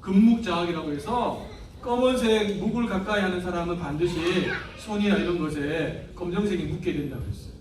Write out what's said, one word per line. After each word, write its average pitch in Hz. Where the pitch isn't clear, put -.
금묵자학이라고 175
해서 220
검은색 226
묵을 233
가까이 196
하는 180
사람은 170
반드시 156
손이나 208
이런 170
것에 151
검정색이 180
묻게 151
된다고 143
했어요. -